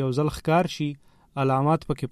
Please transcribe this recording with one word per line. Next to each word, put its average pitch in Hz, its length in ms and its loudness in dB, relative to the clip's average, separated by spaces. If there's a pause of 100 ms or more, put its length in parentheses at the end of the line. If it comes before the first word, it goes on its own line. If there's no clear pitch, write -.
یو 131 140 0
ځل 151 100 2 (100)
ښکار 170 280 2 (100)
شي، 151 140 -4 (460)
علامات 139 520 2
پکې 139 240 -4